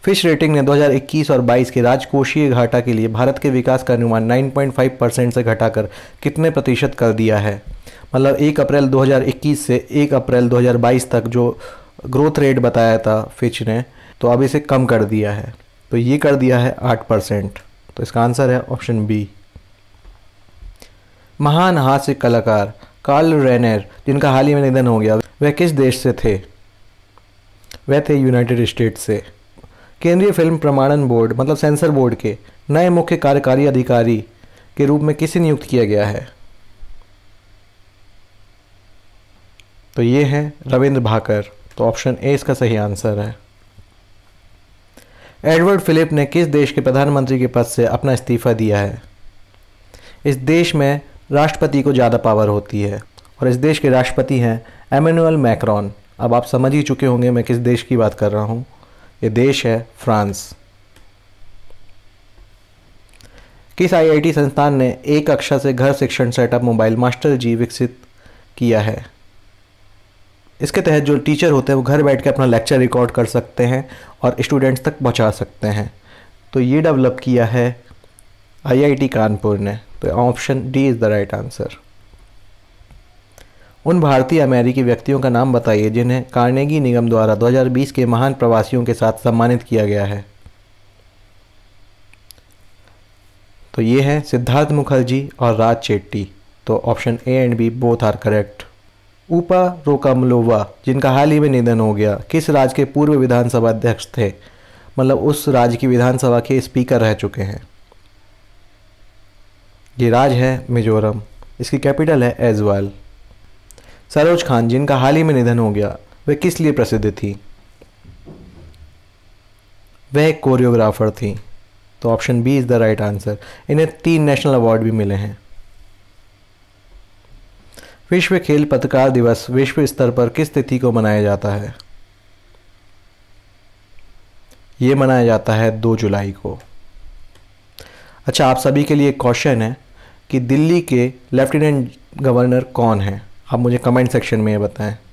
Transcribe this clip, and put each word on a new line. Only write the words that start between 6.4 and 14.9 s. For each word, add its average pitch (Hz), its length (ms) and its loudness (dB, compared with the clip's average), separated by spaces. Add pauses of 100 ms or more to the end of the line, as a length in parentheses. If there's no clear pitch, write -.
प्रतिशत 131 460 -2
कर 113 180 0
दिया 110 240 0
है? 101 240 -2 (540)
मतलब, 135 200 2
एक 147 240 0
अप्रैल 139 280 2
दो 135 160 2
हज़ार 135 200 2
इक्कीस 143 420 -2
से 123 260 -2
एक 143 220 0
अप्रैल 123 360 0
दो 123 100 2
हज़ार 123 180 2
बाईस 123 340 0
तक 117 160 -2
जो 120 320 -2 (460)
ग्रोथ 143 340 0
रेट 135 200 2
बताया 113 380 2
था 110 260 -2 (140)
फिच 120 260 -4
ने, 113 200 -4 (380)
तो 123 60 0
अब 123 160 4
इसे 139 160 0
कम 135 260 0
कर 113 180 2